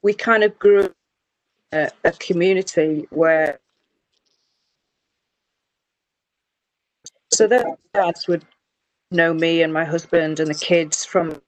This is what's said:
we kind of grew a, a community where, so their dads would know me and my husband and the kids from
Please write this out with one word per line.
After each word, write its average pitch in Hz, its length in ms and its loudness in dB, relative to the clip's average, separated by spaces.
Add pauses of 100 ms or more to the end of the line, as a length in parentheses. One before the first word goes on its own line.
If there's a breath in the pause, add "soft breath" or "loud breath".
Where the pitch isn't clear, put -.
we 208 120 2
kind 220 300 2
of 208 160 0
grew 202 340 4 (800)
a, 156 160 -2 (140)
a 175 100 2
community 175 960 -2
where, 160 500 0 (3750)
so 220 140 2
their 240 180 2 (280)
dads 175 340 -2
would 170 180 -4 (680)
know 170 220 0
me 165 280 0
and 160 120 -2
my 156 100 -2
husband 160 560 -2
and 156 100 -2
the 151 60 -4
kids 165 480 -2
from 170 440 -4